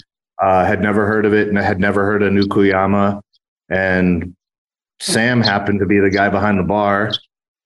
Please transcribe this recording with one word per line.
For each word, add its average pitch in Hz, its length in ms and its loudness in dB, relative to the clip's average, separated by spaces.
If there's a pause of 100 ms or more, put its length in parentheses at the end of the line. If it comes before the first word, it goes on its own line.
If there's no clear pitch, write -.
(420)
uh, 92 220 2
had 101 160 -2
never 104 260 0
heard 107 200 0
of 104 80 2
it 104 140 2
and 101 100 -2
had 101 220 -2
never 101 260 0
heard 104 160 2
of 98 100 0
Nukuyama. 101 880 2 (480)
And 90 680 0 (680)
Sam 117 420 0
happened 101 380 -2
to 98 60 -2
be 101 120 2
the 98 120 2
guy 98 200 0
behind 101 280 0
the 92 40 0
bar. 101 500 0 (520)